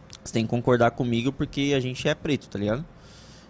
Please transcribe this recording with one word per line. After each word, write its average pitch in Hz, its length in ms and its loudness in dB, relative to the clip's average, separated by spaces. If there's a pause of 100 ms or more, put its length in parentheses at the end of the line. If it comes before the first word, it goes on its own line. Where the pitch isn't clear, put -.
(220)
você - 100 -12
tem 113 120 2
que 113 60 -6
concordar 120 420 4
comigo 120 400 0
porque 143 440 -2
a 131 40 2
gente 127 280 -4
é 151 60 0
preto, 151 340 -2
tá - 100 -8
ligado?" 107 260 -2 (640)